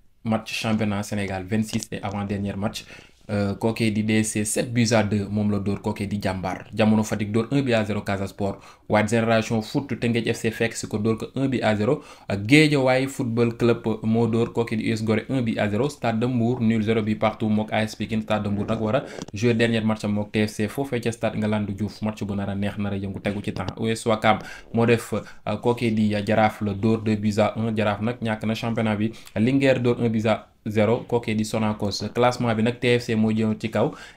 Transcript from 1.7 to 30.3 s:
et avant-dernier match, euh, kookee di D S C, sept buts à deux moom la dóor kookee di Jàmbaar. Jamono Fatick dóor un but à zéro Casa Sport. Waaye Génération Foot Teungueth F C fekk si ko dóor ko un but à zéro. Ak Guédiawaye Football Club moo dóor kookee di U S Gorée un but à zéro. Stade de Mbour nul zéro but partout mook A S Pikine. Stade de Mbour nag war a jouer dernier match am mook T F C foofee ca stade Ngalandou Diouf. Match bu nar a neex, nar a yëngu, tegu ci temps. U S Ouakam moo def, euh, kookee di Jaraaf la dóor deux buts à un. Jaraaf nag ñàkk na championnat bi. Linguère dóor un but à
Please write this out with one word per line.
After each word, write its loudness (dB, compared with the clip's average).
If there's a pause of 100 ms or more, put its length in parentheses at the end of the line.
et -8
avant-dernier -4
match, -6 (460)
euh, 0
kookee 0
di 0
D 2
S -2
C, -2
sept -2
buts 4
à 6
deux 0
moom 0
la 0
dóor -2
kookee -4
di -4
Jàmbaar. -4
Jamono 4
Fatick -4
dóor 2
un 2
but 0
à 2
zéro -2
Casa -2
Sport. -4 (320)
Waaye 4
Génération 2
Foot -4
Teungueth 0
F -4
C 0
fekk -2
si -8
ko -4
dóor 2
ko -8
un 0
but 0
à 2
zéro. 2 (260)
Ak -2
Guédiawaye 4
Football 0
Club 2 (160)
moo 2
dóor 0
kookee -2
di -2
U 0
S -4
Gorée 0
un 0
but -2
à 0
zéro. 0
Stade -2
de 0
Mbour 0
nul 2
zéro 2
but -2
partout 0
mook 2
A 0
S -6
Pikine. -4
Stade -2
de -2
Mbour -2
nag -2
war 0
a 0 (280)
jouer 2
dernier 2
match 0
am 0
mook -2
T 2
F -6
C -2
foofee -4
ca -2
stade -4
Ngalandou -2
Diouf. -6
Match -4
bu -4
nar -4
a -4
neex, -4
nar -2
a -4
yëngu, -6
tegu -2
ci -4
temps. -6
U -2
S -2
Ouakam 2 (340)
moo 4
def, 2
euh, -6
kookee 0
di 2 (160)
Jaraaf 2
la -2
dóor 2
deux 2
buts 0
à 4
un. -2
Jaraaf 0
nag -2
ñàkk -2
na 0
championnat 0
bi. 0 (240)
Linguère 4
dóor 2
un 2
but 0
à 0 (180)